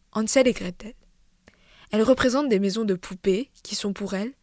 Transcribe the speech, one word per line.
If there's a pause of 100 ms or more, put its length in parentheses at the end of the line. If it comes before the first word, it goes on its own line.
(120)
Hansel
et
Gretel. (960)
Elle
représente
des
maisons
de
poupées (140)
qui
sont
pour
elle